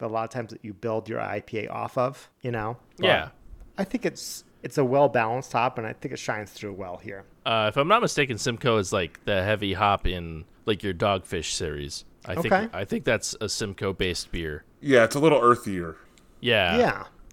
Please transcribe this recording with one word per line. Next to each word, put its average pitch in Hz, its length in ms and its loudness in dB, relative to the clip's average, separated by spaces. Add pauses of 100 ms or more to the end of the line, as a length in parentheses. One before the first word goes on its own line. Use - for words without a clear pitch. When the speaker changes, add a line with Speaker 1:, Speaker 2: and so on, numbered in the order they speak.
Speaker 1:
a 120 60 -6
lot 113 180 -2
of 113 60 -10
times 117 200 -8
that - 140 -16
you 104 80 -10
build 110 340 -4
your 113 140 -4
I 101 180 -4
P 107 200 -8
A - 100 -6
off 113 280 -6
of, 131 320 -2 (120)
you 123 100 -6
know? 113 240 -4 (220)
But 175 80 -2
Speaker 2:
Yeah. 107 240 2 (480)
Speaker 1:
I 196 80 -2
think - 200 -6
it's, - 380 -8 (200)
it's - 140 -6
a 147 60 4
well-balanced 123 720 2
hop, 123 240 2
and 113 100 -6
I 117 60 -8
think 131 200 -10
it - 60 -10
shines 107 320 -6
through 101 220 -10
well 92 240 -10
here. 101 260 -14 (220)
Speaker 2:
Uh, 113 240 2
if 104 80 -2
I'm 143 100 2
not 220 140 6
mistaken, 139 360 0
Simcoe 117 400 2
is, 98 140 0
like, 92 320 -2
the 98 200 2
heavy 101 300 0
hop 101 320 2
in, 85 380 -6 (220)
like, 107 180 0
your 98 100 -2
Dogfish 95 600 -2
series. 73 500 -6 (220)
I 92 100 -8
think, 170 180 -2
Speaker 1:
Okay. 208 200 2
Speaker 2:
I 131 100 -6
think 220 220 -6
that's 110 340 0
a 107 80 -4
Simcoe-based 98 840 -4
beer. 78 360 -6 (160)
Speaker 3:
Yeah, 127 240 8
it's 113 100 -2
a 143 40 -2
little 151 200 6
earthier. 101 560 2 (460)
Speaker 2:
Yeah. 110 360 4
Speaker 1:
Yeah. 151 260 2 (300)